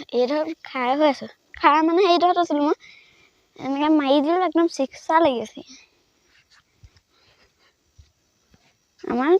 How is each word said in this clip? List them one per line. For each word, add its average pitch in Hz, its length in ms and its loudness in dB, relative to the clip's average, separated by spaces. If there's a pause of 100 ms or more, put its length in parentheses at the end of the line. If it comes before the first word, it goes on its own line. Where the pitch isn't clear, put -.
(120)
এইডোখৰত 302 520 -4
খাৰ 254 280 -4
হৈ 302 160 2
আছোঁ। 220 220 -4 (240)
খাৰ, 302 280 2
মানে, 339 240 2
এইডোখৰত 349 360 2
আছিলোঁ 294 220 -2
মই। 311 160 -2 (800)
এনেকৈ 277 320 -4
মাৰি 285 280 2
দিলোঁ, 330 240 0
একদম 339 280 0
ছিক্সাৰ 320 520 -2
লাগি 254 200 0
আছে। - 260 -16 (3250)
আমাৰ 262 360 0